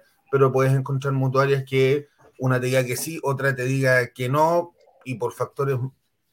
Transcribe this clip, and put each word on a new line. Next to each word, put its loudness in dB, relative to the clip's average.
pero 2
puedes 2
encontrar -2
mutuarias 0
que 0
una 0
te -4
diga 2
que -4
sí, -8
otra -2
te -6
diga 2
que -6
no, 2
y -8
por -4
factores -4